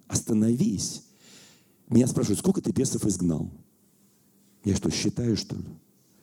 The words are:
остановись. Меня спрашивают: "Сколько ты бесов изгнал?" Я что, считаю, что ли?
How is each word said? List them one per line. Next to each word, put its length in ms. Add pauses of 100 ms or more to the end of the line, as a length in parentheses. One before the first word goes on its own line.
остановись. 960 (840)
Меня 180
спрашивают: 320
"Сколько 220
ты 100
бесов 340
изгнал?" 460 (1120)
Я 100
что, 140
считаю, 480
что 180
ли? 100 (580)